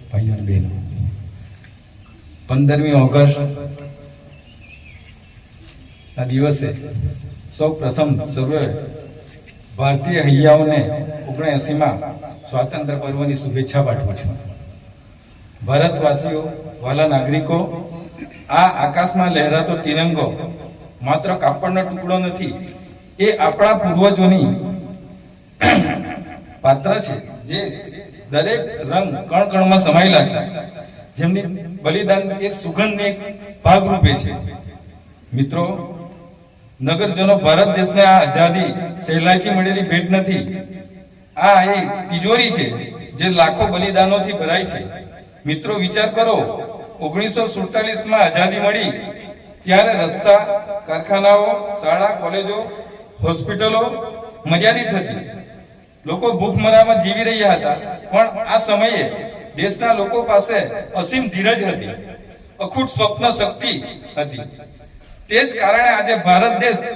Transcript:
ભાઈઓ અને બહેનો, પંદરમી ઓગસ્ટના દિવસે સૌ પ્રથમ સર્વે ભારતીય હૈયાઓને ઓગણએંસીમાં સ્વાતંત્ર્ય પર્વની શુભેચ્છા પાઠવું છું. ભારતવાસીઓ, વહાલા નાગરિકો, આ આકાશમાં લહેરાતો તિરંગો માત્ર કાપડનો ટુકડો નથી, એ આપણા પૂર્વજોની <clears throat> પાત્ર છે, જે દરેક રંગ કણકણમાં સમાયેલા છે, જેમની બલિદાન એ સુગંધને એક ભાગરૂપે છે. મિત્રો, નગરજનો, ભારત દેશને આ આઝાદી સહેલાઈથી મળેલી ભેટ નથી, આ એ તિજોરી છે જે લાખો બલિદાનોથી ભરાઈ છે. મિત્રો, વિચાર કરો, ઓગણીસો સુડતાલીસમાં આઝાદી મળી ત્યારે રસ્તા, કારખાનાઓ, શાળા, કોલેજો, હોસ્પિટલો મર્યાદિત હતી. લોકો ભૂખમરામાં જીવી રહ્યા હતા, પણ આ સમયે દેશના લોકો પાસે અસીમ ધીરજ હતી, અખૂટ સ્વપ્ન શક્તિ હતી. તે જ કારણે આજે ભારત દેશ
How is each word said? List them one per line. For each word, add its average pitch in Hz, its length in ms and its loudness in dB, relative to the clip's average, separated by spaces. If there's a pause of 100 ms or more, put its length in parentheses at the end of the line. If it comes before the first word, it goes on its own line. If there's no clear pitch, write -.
ભાઈઓ 107 300 -2
અને 104 80 -6
બહેનો, 95 260 0 (1700)
પંદરમી 143 520 2
ઓગસ્ટના - 3250 -4
દિવસે 139 500 0 (760)
સૌ 151 220 -2
પ્રથમ 151 560 -2
સર્વે 143 340 -2 (1120)
ભારતીય 139 500 0
હૈયાઓને 151 680 6 (340)
ઓગણએંસીમાં 143 760 -2 (440)
સ્વાતંત્ર્ય 139 540 -4
પર્વની 139 400 -4
શુભેચ્છા 131 460 -2
પાઠવું - 340 -2
છું. - 200 -6 (1200)
ભારતવાસીઓ, 156 920 0 (240)
વહાલા 143 320 0
નાગરિકો, 147 480 0 (880)
આ 170 300 4
આકાશમાં 175 580 0
લહેરાતો 156 420 2
તિરંગો 156 500 0 (720)
માત્ર 156 380 -2
કાપડનો 185 460 0
ટુકડો 185 360 -2
નથી, - 360 -4 (640)
એ 208 200 2
આપણા 196 400 4
પૂર્વજોની 185 720 4 (1120)
<clears throat> - 400 2 (560)
પાત્ર 139 400 2
છે, - 160 -6 (280)
જે 156 180 -6 (680)
દરેક 165 340 0 (220)
રંગ 165 420 -2
કણકણમાં 190 560 4
સમાયેલા 170 440 6
છે, 156 140 -2 (720)
જેમની 190 300 0 (360)
બલિદાન 196 440 0 (140)
એ 196 140 -4
સુગંધને 202 560 -4
એક 196 120 -4 (420)
ભાગરૂપે - 540 4
છે. - 200 -6 (920)
મિત્રો, 143 360 -2 (1160)
નગરજનો, 190 560 2
ભારત 190 380 4
દેશને 185 280 2
આ 190 120 8
આઝાદી 170 600 4 (240)
સહેલાઈથી 180 520 2
મળેલી 190 320 0
ભેટ 175 280 -2
નથી, 190 460 0 (800)
આ 185 280 6
એ 190 240 0 (160)
તિજોરી 214 460 0
છે - 440 -4 (200)
જે 180 160 -2
લાખો 175 360 2
બલિદાનોથી 190 640 2
ભરાઈ 165 320 -2
છે. - 220 -10 (540)
મિત્રો, 156 340 -6
વિચાર 208 360 -2
કરો, 220 260 2 (600)
ઓગણીસો 208 500 -2
સુડતાલીસમાં 214 760 -2
આઝાદી 185 380 2
મળી 208 320 0 (680)
ત્યારે 202 380 4
રસ્તા, 202 440 4 (420)
કારખાનાઓ, 202 920 2
શાળા, 190 380 0
કોલેજો, 196 540 -4 (500)
હોસ્પિટલો 208 640 0 (600)
મર્યાદિત 180 500 2
હતી. - 500 -8 (600)
લોકો 190 280 -2
ભૂખમરામાં 220 680 4
જીવી 220 240 -2
રહ્યા 214 280 2
હતા, 147 240 0 (260)
પણ 202 440 0
આ 214 120 2
સમયે 214 460 0 (480)
દેશના 202 420 0
લોકો 220 280 0
પાસે 202 480 2 (220)
અસીમ 214 380 -2
ધીરજ 202 340 0
હતી, - 300 -6 (600)
અખૂટ - 340 -4
સ્વપ્ન 220 420 0
શક્તિ - 400 -2 (400)
હતી. 147 320 -8 (800)
તે 208 120 -2
જ 247 180 2
કારણે 233 360 2
આજે 214 260 0
ભારત 180 440 2
દેશ 240 200 0 (160)